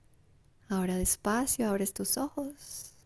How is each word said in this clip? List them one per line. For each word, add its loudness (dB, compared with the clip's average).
Ahora 0
despacio, 2
abres 0
tus 0
ojos. -8